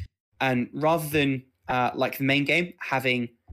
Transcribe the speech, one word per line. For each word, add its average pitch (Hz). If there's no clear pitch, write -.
And 127
rather 156
than, 139
uh, 123
like -
the 135
main 139
game, 170
having 123